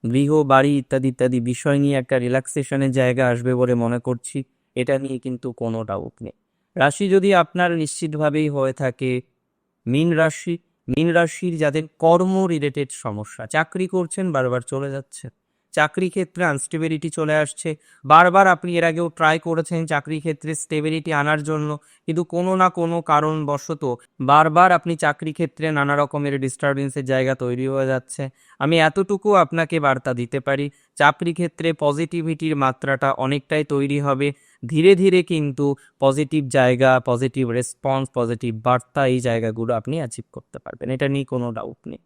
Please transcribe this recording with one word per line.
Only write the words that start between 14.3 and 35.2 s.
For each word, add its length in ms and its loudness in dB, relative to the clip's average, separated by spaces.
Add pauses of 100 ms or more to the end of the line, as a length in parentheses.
বারবার 280 0
চলে 300 -8
যাচ্ছে, 380 -12 (460)
চাকরি 340 0
ক্ষেত্রে 360 -4
আনস্টেবিলিটি 680 -4
চলে 240 -2
আসছে। 420 -2 (280)
বারবার 420 8
আপনি 320 2
এর 60 2
আগেও 240 0
ট্রাই 300 2
করেছেন 480 -4
চাকরি 320 -4
ক্ষেত্রে 360 -6
স্টেবিলিটি 580 -4
আনার 300 0
জন্য, 360 -4 (280)
কিন্তু 180 -2
কোনো 320 -2
না 120 4
কোনো 340 -2
কারণবশত 960 -2 (240)
বারবার 520 6
আপনি 240 0
চাকরি 360 -2
ক্ষেত্রে 400 -4
নানা 240 0
রকমের 440 -2
ডিস্টারবেন্সের 640 -4
জায়গা 300 0
তৈরি 340 -4
হয়ে 180 -2
যাচ্ছে। 440 -6 (280)
আমি 200 2
এতটুকু 560 2
আপনাকে 460 2
বার্তা 340 0
দিতে 260 -6
পারি, 300 -2 (260)
চাকরি 360 2
ক্ষেত্রে 400 -4
পজিটিভিটির 840 -2
মাত্রাটা 560 0
অনেকটাই 520 -2
তৈরি 360 -2
হবে। 320 0 (340)
ধীরে 280 6
ধীরে 280 4